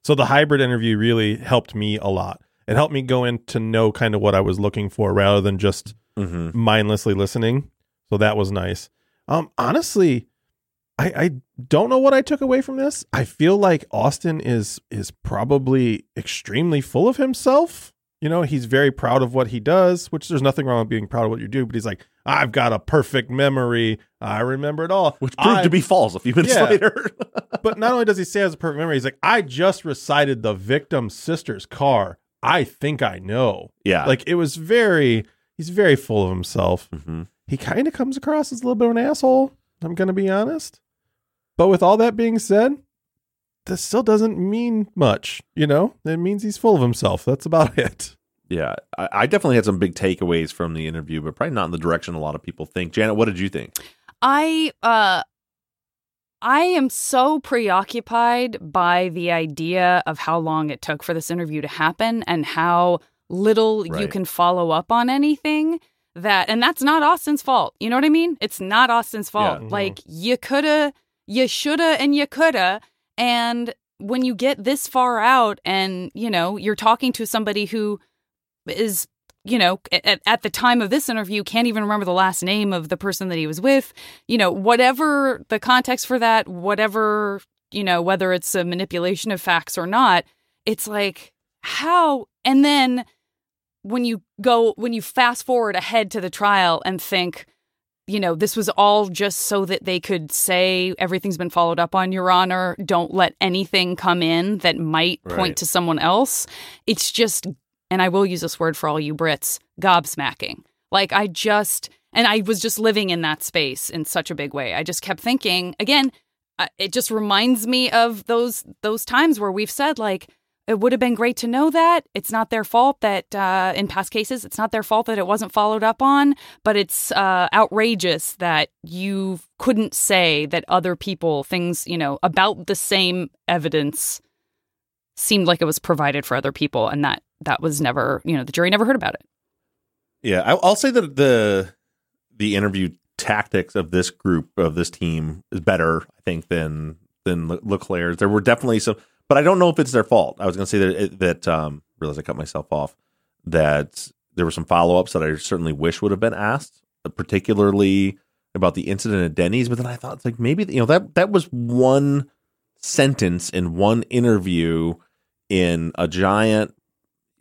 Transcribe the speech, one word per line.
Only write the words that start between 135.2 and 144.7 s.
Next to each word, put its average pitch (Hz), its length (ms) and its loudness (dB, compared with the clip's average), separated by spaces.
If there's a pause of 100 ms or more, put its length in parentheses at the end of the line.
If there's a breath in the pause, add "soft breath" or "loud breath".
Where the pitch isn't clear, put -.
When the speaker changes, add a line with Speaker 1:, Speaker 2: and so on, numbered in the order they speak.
Speaker 3:
like 175 140 2
it 170 40 0
was 147 140 -2
provided 143 460 -2
for 123 120 -2
other 139 160 -4
people, 120 340 -2
and 143 160 -2
that, - 200 -2 (180)
that - 200 -2
was 151 200 -4
never, 131 420 -2
you 165 140 -2
know, 131 60 -4
the 127 80 -14
jury 175 180 0
never 208 160 2
heard 240 100 2
about - 200 -4
it. - 100 -18 (960)
Speaker 2:
Yeah, 92 200 0
I, 123 140 2
I'll 190 200 4
say 269 160 0
that 175 240 0
the, 107 580 2 (640)
the 104 180 0
interview 98 340 0 (280)
tactics 104 580 -2
of 85 160 -4
this 90 200 0
group, 85 440 -2
of 82 200 0